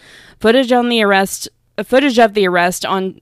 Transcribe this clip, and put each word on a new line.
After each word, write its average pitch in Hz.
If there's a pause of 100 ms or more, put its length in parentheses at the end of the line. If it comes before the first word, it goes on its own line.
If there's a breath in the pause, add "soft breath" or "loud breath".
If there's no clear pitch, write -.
(400 loud breath)
Footage 240
on 240
the 233
arrest, 196 (360)
footage 254
of 226
the 208
arrest 180
on, 190